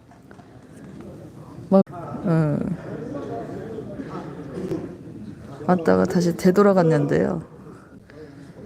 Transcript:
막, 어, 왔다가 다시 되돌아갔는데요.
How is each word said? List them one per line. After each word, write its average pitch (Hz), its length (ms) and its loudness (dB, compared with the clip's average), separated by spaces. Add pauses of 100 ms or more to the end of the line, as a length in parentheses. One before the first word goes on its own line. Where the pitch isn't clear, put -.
(1700)
막, 190 220 8
어, 160 680 0 (3000)
왔다가 180 380 4
다시 175 320 2
되돌아갔는데요. 165 1040 4 (1200)